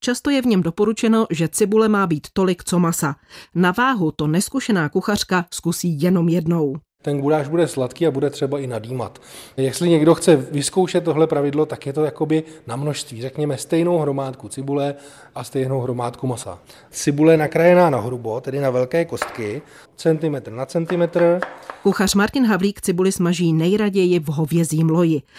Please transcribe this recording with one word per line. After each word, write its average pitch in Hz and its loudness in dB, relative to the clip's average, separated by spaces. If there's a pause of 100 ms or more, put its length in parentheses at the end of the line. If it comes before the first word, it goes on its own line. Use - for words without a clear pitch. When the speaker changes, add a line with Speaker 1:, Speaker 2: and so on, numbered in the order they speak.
Speaker 1:
často 247 -2
je 269 2
v 247 -2
něm 190 4
doporučeno, 220 0
že 160 0
cibule 220 2
má 202 2
být 156 -2
tolik 190 0
co 180 0
masa. 165 0 (380)
Na 180 2
váhu 240 0
to 151 -4
neskušená 180 0
kuchařka 185 -2
zkusí 170 -4
jenom 175 4
jednou. 160 0 (260)
Speaker 2:
Ten 143 -2
guláš 143 2
bude 165 0
sladký 131 -4
a 151 4
bude 139 -2
třeba 143 -4
i 139 -6
nadýmat. 117 -8 (380)
Jestli 135 0
někdo 165 6
chce 165 6
vyzkoušet 156 -2
tohle 156 2
pravidlo, 147 0
tak 135 -10
je 139 -6
to 151 -2
jakoby 156 -2 (240)
na 117 -8
množství. 135 -8
Řekněme 139 -6
stejnou 170 0
hromádku 139 -4
cibule 139 -4 (400)
a 131 -12
stejnou 131 -4
hromádku 123 -6
masa. 110 -6 (320)
Cibule 156 4
nakrájená 165 4
na 123 0
hrubo, 117 -6
tedy 135 -6
na 135 0
velké 127 0
kostky, 120 -8 (340)
centimetr 151 -2
na 127 -8
centimetr. 170 0 (420)
Speaker 1:
Kuchař 196 0
Martin 220 2
Havlík 202 0
cibuli 185 0
smaží 175 0
nejraději 185 2
v 151 -4
hovězím 160 0
loji 160 2 (160)